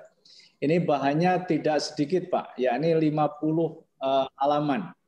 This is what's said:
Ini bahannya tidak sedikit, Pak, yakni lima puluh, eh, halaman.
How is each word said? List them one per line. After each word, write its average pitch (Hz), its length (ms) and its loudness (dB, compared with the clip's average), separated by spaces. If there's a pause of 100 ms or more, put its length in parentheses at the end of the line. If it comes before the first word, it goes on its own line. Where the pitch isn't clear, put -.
(640)
Ini 147 240 2
bahannya 151 640 2
tidak 151 320 2
sedikit, 151 480 -4
Pak, - 260 -4
yakni 127 380 0
lima 151 400 2
puluh, 156 480 -2 (160)
eh, 135 260 0 (140)
halaman. 143 560 0 (140)